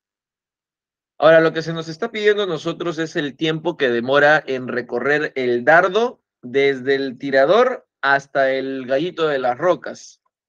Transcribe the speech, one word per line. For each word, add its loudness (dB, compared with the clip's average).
Ahora, 6
lo 2
que -6
se -8
nos -10
está -8
pidiendo 0
a -4
nosotros -6
es -6
el -4
tiempo -4
que 0
demora 2
en -6
recorrer -4
el -2
dardo 2
desde 0
el -4
tirador 2
hasta 0
el -6
gallito -2
de -2
las -2
rocas. -4